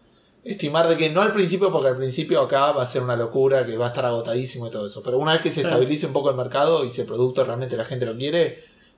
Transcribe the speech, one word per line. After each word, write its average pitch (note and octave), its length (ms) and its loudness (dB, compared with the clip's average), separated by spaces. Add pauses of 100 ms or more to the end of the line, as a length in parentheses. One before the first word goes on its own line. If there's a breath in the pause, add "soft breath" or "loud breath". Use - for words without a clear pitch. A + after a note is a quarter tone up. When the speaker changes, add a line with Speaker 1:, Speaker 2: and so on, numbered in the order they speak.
(420 soft breath)
Speaker 1:
estimar E3 460 0
de E3 80 4
que D#3 140 0
no F3 120 2
al G#3+ 100 2
principio, F#3 380 2
porque C#3 200 2
al B2+ 60 -2
principio D3 440 0
acá C#3 320 2
va C3 100 0
a B2 40 -2
ser B2+ 160 -2
una B2 120 -2
locura, C3+ 500 2
que A2+ 120 -6
va A#2+ 100 0
a - 40 0
estar C#3 140 -4
agotadísimo A#2+ 640 -4
y A2+ 60 -10
todo G#2 160 -8
eso, G#2 160 -14
pero B2+ 140 0
una D#3 160 2
vez E3 80 2
que E3 100 0
se D#3 80 -2
Speaker 2:
Sí. - 80 0
Speaker 1:
estabilice D3+ 380 0
un C3+ 60 -4
poco C#3 180 0
el B2+ 60 0
mercado C#3 480 2
y A#2+ 60 -6
si B2+ 120 -6
el - 40 -4
producto B2+ 380 0
realmente B2 320 -6
la A2+ 80 -4
gente B2 200 -4
lo A2+ 120 -6
quiere, D3 480 -2 (340 loud breath)